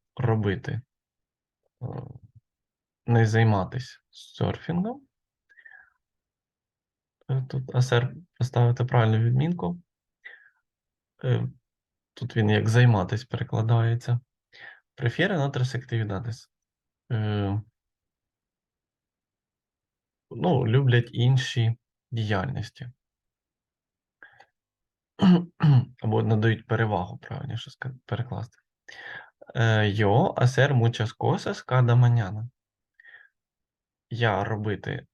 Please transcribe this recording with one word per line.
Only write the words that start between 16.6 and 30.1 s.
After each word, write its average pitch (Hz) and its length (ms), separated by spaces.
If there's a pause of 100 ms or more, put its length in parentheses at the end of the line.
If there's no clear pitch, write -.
Е, 104 500 (2750)
ну, - 360
люблять 120 440
інші 120 640 (340)
діяльності. 104 800 (2250)
<clears throat> 175 340 (500)
Або 110 220
надають 110 440
перевагу, 110 500
правильніше - 520
ска-, - 260 (100)
перекласти. 113 520 (960)
Е, 110 340
yo 107 460